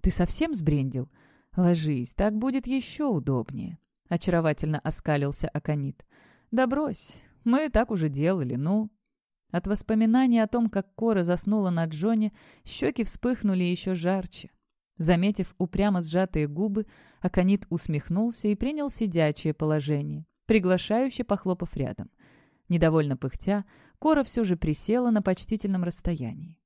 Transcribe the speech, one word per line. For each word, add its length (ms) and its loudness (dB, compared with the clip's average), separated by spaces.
«Ты 100 4
совсем 420 0
сбрендил? 560 0
Ложись, 560 2
так 240 0
будет 300 -2
ещё 420 -2
удобнее», 720 -2
очаровательно 720 0
оскалился 720 -2
Аконит. 560 -4
«Да 160 4
брось, 540 -4
мы 260 2
так 220 2
уже 160 0
делали, 480 0
ну». 340 0
От 140 -2
воспоминаний 760 2
о 80 4
том, 220 0
как 260 -4
Кора 280 2
заснула 480 0
на 140 0
Джоне, 480 0
щёки 380 -2
вспыхнули 600 0
ещё 320 -2
жарче. 560 -4
Заметив 600 0
упрямо 440 2
сжатые 460 0
губы, 380 -2
Аконит 480 2
усмехнулся 760 -2
и 80 2
принял 340 -4
сидячее 640 0
положение, 720 -2
приглашающе 800 2
похлопав 520 -2
рядом. 340 -6
Недовольно 480 4
пыхтя, 480 -2
Кора 260 4
всё 200 -2
же 120 2
присела 540 0
на 120 2
почтительном 600 -2
расстоянии. 840 -6